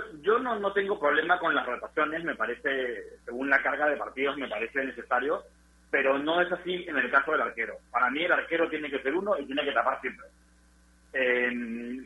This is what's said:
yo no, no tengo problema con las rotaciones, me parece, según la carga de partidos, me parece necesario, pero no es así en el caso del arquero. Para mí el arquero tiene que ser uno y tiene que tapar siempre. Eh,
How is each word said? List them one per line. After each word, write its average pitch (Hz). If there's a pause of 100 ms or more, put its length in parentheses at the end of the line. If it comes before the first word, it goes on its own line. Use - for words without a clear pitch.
(220)
yo 202
no, 247
no 202
tengo 196
problema 156
con 165
las 127
rotaciones, 151
me 151
parece, 120
según 127
la 135
carga 143
de 151
partidos, 131
me 131
parece 113
necesario, 127 (480)
pero 135
no 165
es 180
así 175
en 156
el 123
caso 139
del 147
arquero. 110 (140)
Para 123
mí 147
el 175
arquero 160
tiene 151
que 139
ser 139
uno 196
y 139
tiene 139
que 139
tapar 123
siempre. - (840)
Eh, 123